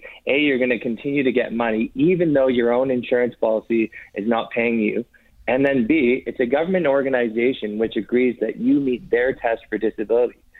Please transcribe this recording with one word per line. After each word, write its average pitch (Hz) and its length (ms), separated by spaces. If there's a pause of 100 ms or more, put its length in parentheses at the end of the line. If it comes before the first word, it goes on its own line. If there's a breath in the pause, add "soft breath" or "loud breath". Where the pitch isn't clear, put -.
(260 loud breath)
A, 131 120
you're 147 200
gonna 123 200
continue 135 460
to 127 80
get 113 200
money 113 440
even 165 360
though 135 140
your 120 260
own 131 200
insurance 123 420
policy 110 560 (240 loud breath)
is 101 120
not 113 260
paying 117 260
you. 107 260 (440 soft breath)
And 131 180
then 135 220
B, 131 380
it's 120 120
a 127 80
government 170 400
organization 123 920
which 110 200
agrees 120 440
that 110 160
you 127 220
meet 123 320
their 123 220
test 113 360
for 107 100
disability. 110 600 (220 loud breath)